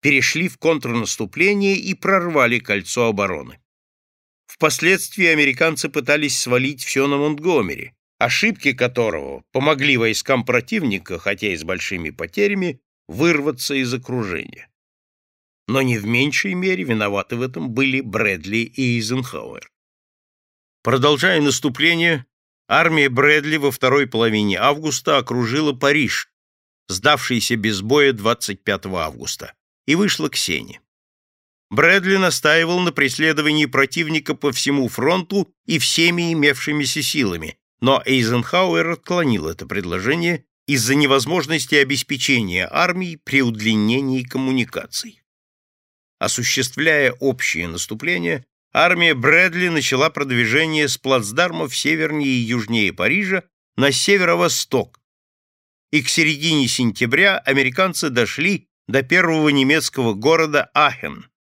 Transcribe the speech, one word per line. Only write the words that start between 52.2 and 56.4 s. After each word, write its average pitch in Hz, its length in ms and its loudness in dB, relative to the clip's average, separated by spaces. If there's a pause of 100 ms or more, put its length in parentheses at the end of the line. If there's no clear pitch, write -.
и 123 160 0
южнее 110 480 0
Парижа 185 500 -2 (320)
на 139 160 4
северо-восток, 170 1120 0 (880)
и 151 100 2
к - 60 -8
середине 151 600 2